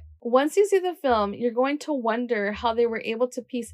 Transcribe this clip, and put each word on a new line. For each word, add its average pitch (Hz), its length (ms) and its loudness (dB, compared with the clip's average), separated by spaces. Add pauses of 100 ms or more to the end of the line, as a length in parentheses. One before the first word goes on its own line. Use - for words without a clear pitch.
(220)
Once 262 360 2
you 403 100 6
see 381 120 4
the 349 200 -2
film, 214 360 2
you're 240 160 -2
going 269 280 0
to 302 140 -4
wonder 226 580 -2
how 226 220 -2
they 233 140 2
were 226 180 -4
able 233 240 -2
to 247 140 -8
piece 240 300 -8